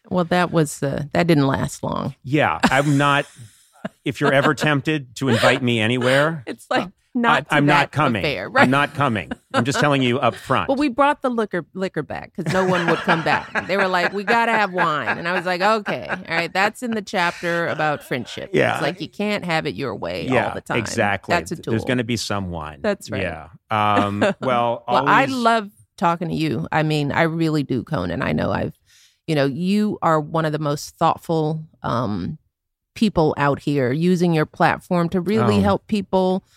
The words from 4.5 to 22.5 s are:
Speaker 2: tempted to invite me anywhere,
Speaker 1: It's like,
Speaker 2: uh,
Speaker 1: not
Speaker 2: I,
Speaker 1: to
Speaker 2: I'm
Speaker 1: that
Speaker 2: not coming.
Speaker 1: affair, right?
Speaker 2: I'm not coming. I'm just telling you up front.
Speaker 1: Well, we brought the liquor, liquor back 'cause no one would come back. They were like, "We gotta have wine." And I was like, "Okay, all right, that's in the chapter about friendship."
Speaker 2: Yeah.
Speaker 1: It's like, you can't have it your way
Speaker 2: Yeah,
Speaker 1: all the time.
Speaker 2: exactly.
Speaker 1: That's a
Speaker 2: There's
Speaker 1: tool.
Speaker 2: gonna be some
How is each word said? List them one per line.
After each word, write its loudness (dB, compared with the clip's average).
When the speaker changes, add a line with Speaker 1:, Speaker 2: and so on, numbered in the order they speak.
Speaker 2:
tempted -2
to -2
invite 4
me 2
anywhere, 2
Speaker 1:
It's -14
like, -2
Speaker 2:
uh, -12
Speaker 1:
not 2
Speaker 2:
I, 0
Speaker 1:
to -2
Speaker 2:
I'm 4
Speaker 1:
that 4
Speaker 2:
not -2
coming. 0
Speaker 1:
affair, -4
right? 4
Speaker 2:
I'm 4
not 2
coming. 0
I'm 0
just 0
telling 4
you 2
up 2
front. -2
Speaker 1:
Well, 2
we 0
brought 0
the -2
liquor, -4
liquor -6
back -12
'cause -4
no 2
one 2
would 2
come 2
back. -2
They 0
were 2
like, 0
"We -6
gotta 2
have 0
wine." 0
And -6
I -2
was -2
like, -2
"Okay, 0
all -6
right, -2
that's -2
in -6
the -6
chapter -2
about -2
friendship." -8
Speaker 2:
Yeah. 4
Speaker 1:
It's -4
like, -4
you -10
can't -6
have -2
it -6
your -6
way -6
Speaker 2:
Yeah, 0
Speaker 1:
all -8
the -10
time. -6
Speaker 2:
exactly. -2
Speaker 1:
That's -2
a -6
Speaker 2:
There's -4
Speaker 1:
tool. -10
Speaker 2:
gonna 0
be -4
some -4